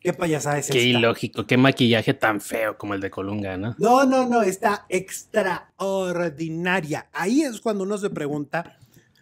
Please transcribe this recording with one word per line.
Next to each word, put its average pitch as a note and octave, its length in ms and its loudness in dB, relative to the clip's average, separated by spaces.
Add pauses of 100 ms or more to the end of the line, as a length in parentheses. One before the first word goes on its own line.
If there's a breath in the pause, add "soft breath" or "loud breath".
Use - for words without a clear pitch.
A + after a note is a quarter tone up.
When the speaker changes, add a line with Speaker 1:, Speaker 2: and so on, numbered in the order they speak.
Speaker 1:
qué F3 120 0
payasada D3+ 460 -2
es C3+ 80 -4
Speaker 2:
Qué C#3 120 2
Speaker 1:
esta". A#2+ 200 4
Speaker 2:
ilógico, A#2 480 0
qué B2+ 100 4
maquillaje B2+ 560 4
tan A2 280 0
feo A2 360 -4
como G2+ 180 -6
el G2 60 -4
de G2 100 -6
Colunga, G2 460 -6
¿no? G#2+ 220 -6
Speaker 1:
No, A#3+ 260 6
no, C4 240 2
no, A#3+ 140 2
está G3+ 460 -2
extraordinaria. F3+ 2250 -4
Ahí G#3 300 0
es B3+ 180 -6
cuando G#3 240 -2
uno G#3 120 -2
se G3 140 -4
pregunta D3+ 640 -6 (460 soft breath)